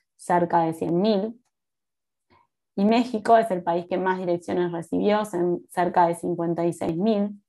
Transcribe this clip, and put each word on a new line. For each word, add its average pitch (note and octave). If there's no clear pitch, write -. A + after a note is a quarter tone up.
cerca F3
de D#3+
cien E3+
mil, G#3+
y G3
México A3+
es A3+
el F3+
país F3
que F#3
más F#3
direcciones F3
recibió, F#3+
cen-, F3
cerca F3
de E3+
cincuenta E3+
y E3+
seis E3
mil. G#3